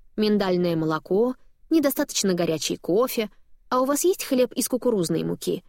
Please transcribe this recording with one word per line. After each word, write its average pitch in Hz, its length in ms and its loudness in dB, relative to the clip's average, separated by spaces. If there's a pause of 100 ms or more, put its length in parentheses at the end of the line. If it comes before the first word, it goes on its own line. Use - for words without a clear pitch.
(160)
Миндальное 185 600 2
молоко — 185 580 0 (340)
недостаточно 285 640 0
горячий 160 440 -2
кофе. 214 520 0 (400)
"А 254 120 2
у 269 40 2
вас 285 180 0
есть 370 200 0
хлеб 254 300 2
из 254 140 -4
кукурузной 180 560 0
муки? 175 460 -4